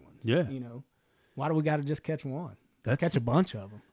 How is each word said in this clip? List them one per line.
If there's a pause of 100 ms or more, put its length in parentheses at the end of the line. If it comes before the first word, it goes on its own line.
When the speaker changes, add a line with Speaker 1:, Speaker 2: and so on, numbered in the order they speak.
Speaker 1:
ones.
Speaker 2:
Yeah.
Speaker 1:
You
know, (500)
why
do
we
gotta
just
catch
one? (280)
Let's
Speaker 2:
That's
Speaker 1:
catch
a
Speaker 2:
the
Speaker 1:
bunch
of
'em. (120)